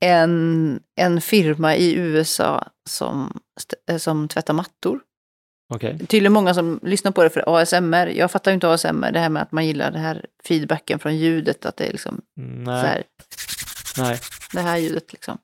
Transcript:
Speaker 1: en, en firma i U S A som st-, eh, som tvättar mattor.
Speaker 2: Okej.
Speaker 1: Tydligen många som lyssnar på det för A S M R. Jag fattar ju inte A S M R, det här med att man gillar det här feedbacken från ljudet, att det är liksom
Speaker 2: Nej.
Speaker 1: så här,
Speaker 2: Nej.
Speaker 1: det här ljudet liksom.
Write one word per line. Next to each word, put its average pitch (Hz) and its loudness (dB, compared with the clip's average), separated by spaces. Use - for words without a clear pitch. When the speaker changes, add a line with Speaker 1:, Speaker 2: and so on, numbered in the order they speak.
Speaker 1:
en, 165 4
en 170 2
firma 156 4
i 175 4
U 165 0
S 160 0
A - 0
som - -6
st-, - -12
eh, 170 -2
som 156 -2
tvättar 156 -2
mattor. 185 -4
Speaker 2:
Okej. 113 -6
Speaker 1:
Tydligen 202 4
många 190 4
som 170 -2
lyssnar 190 -2
på 190 4
det 160 8
för - -2
A 165 6
S 170 0
M 175 2
R. 175 2
Jag 175 0
fattar 196 0
ju - 4
inte 175 2
A 165 4
S 165 0
M 160 -2
R, - -2
det 165 0
här 165 0
med 156 -2
att - -8
man 160 -2
gillar 151 -2
det 165 -6
här 160 -6
feedbacken 156 -2
från 151 -2
ljudet, 160 0
att - -6
det - -4
är - -6
liksom - -10
Speaker 2:
Nej. 123 -8
Speaker 1:
så 135 0
här, - -2
Speaker 2:
Nej. 120 -4
Speaker 1:
det 180 -4
här 175 -2
ljudet 165 -4
liksom. - -12